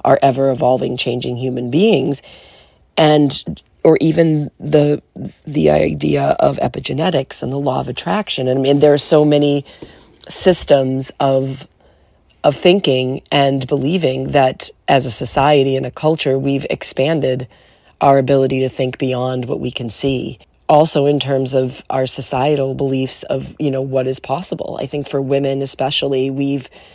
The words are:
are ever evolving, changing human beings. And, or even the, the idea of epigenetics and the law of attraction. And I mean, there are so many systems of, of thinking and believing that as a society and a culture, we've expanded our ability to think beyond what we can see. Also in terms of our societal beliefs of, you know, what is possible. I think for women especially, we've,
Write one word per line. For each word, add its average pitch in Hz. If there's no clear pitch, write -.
are 135
ever 135
evolving, 123
changing 123
human 123
beings. 143
And, 151
or 160
even 160
the, 147
the -
idea 151
of 139
epigenetics 135
and 131
the 139
law 131
of 131
attraction. 180
And 131
I -
mean, 143
there 147
are 143
so 151
many 147
systems 135
of, 135
of 147
thinking 135
and 139
believing 135
that 135
as 139
a 127
society 135
and 131
a 127
culture, 151
we've 139
expanded 143
our 139
ability 135
to 131
think 127
beyond 127
what 139
we 127
can 123
see. 131
Also 151
in 147
terms 131
of 131
our 131
societal 135
beliefs 131
of, 135
you 147
know, 131
what 131
is 131
possible. -
I -
think 143
for 139
women 139
especially, 135
we've, 139